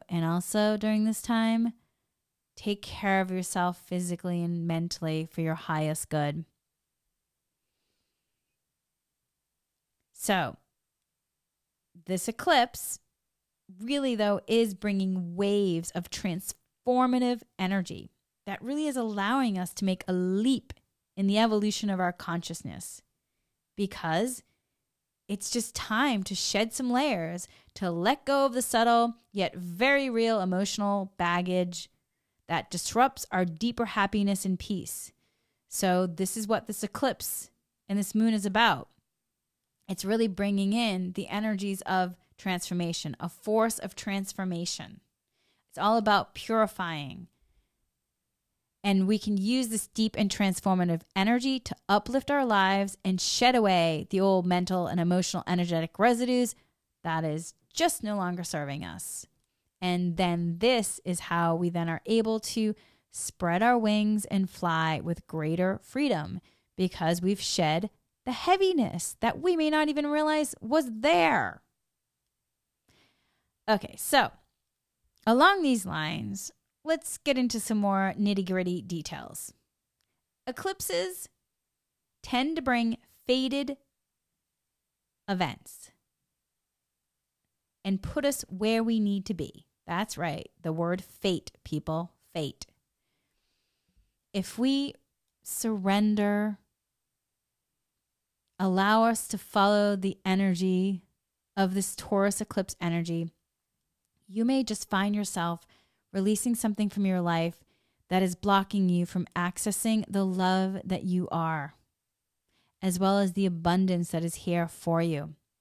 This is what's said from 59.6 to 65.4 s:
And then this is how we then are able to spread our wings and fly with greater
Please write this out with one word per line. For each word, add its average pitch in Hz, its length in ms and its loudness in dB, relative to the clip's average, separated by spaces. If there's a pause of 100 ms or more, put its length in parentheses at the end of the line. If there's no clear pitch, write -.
And 180 360 0
then 170 440 0
this 233 440 2
is 175 160 -4
how 170 340 2
we 175 140 0
then 170 220 -2
are 165 160 -4
able 220 340 0
to 214 340 -2 (360)
spread 175 520 -2
our 240 140 6
wings 214 500 2
and 196 220 0
fly 160 520 0
with - 260 -4
greater 170 560 0